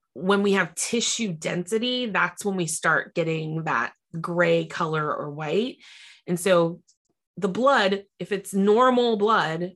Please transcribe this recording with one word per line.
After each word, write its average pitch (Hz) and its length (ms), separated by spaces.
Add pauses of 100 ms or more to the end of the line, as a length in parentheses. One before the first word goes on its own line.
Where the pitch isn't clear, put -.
(140)
when 190 300
we 202 100
have 185 220
tissue 226 580
density, 220 760
that's 180 380
when 196 100
we 180 100
start - 480
getting 160 520
that 120 280 (260)
gray 170 460
color 156 480
or 147 160
white. 156 480 (500)
And 175 120
so 170 420 (560)
the 185 100
blood, 202 560 (160)
if 180 120
it's 190 220
normal 233 640
blood, 180 580